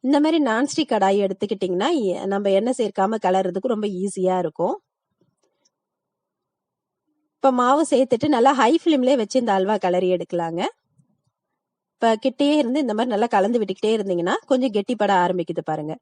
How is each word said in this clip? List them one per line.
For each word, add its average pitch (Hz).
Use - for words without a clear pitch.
இந்த 269
மாதிரி 320
நான்ஸ்டிக் 262
கடாயை 202
எடுத்துக்கிட்டிங்கன்னா 190
எ-, 185
நம்ம 196
எண்ணெய் 214
சேர்க்காம 214
கிளறதுக்கு 190
ரொம்ப 214
ஈஸியா 185
இருக்கும். 175
இப்ப -
மாவு 254
சேர்த்துட்டு 262
நல்லா 269
ஹை 247
ஃப்ளேம்லயே 285
வச்சு 226
இந்த 233
அல்வா 196
கிளறி 180
எடுக்கலாங்க. 170
இப்ப -
கிட்டயே 285
இருந்து 277
இந்த 233
மாதிரி 247
நல்லா 220
கலந்து 214
விட்டுக்கிட்டே 214
இருந்தீங்கன்னா 196
கொஞ்சம் 262
கெட்டிப்பட 208
ஆரம்பிக்குது 175
பாருங்க. 156